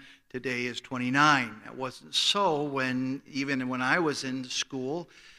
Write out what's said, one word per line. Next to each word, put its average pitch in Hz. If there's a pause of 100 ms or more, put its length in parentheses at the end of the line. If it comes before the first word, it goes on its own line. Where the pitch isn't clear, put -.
(280)
today 123
is 120
twenty-nine. 123
That 117
wasn't 131
so 175
when, 131
even 135
when 127
I 135
was 151
in 131
school. 135 (300)